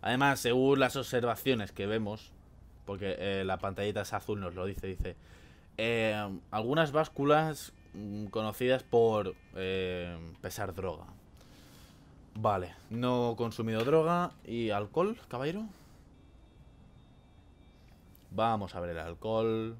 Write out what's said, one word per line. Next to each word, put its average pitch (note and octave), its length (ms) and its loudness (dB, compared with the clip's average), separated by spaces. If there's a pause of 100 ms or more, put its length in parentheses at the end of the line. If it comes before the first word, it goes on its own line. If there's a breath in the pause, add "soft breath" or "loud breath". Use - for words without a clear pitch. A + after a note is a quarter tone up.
Además, C3 360 2
según C3 400 4
las B2+ 160 4
observaciones A#2+ 760 0
que G2 160 -4
vemos, A2 420 -4 (540)
porque, G2 340 -4
eh, G2 260 -2
la F#2 140 0
pantallita G2+ 440 -2
es - 100 -6
azul, G#2 260 -4
nos F2+ 160 -6
lo F#2 100 -4
dice, G2 220 -6
dice, F#2 300 -6 (640 loud breath)
eh, A2 640 0 (120)
algunas C3 400 2
básculas, D3+ 800 2 (200)
mm, G#2 340 -8
conocidas A2+ 580 0
por, A2 500 4 (220)
eh, F#2 600 -2 (240)
pesar F#2+ 340 -6
droga. F2+ 320 -6 (1300 loud breath)
Vale, G2+ 420 0 (120)
no A#2+ 440 0
he A2+ 40 -4
consumido A2+ 480 -2
droga E3 460 4 (140)
y A#2 260 -2
alcohol, G#2 560 0
caballero. D#3 380 -4 (2750 loud breath)
Vamos G#2 460 0
a F2+ 40 -4
ver F2 100 -4
el E2 100 -4
alcohol. A2 800 0